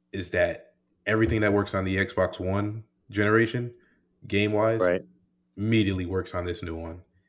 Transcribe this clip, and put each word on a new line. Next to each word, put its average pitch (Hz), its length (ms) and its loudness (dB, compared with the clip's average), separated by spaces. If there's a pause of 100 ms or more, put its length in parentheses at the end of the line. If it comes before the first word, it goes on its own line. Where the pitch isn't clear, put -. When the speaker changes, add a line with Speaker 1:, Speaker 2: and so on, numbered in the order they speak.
(140)
Speaker 1:
is 95 160 -8
that 87 460 -2 (300)
everything 110 360 2
that 104 100 4
works 101 220 2
on 95 100 0
the 95 140 0
Xbox 95 420 0
One 101 460 -2 (240)
generation, 113 640 2 (540)
game-wise, 104 520 2
Speaker 2:
Right. 90 240 2 (540)
Speaker 1:
immediately 98 480 2
works 90 280 -4
on 90 120 -4
this 87 180 -6
new 82 140 -8
one. 82 240 -10 (280)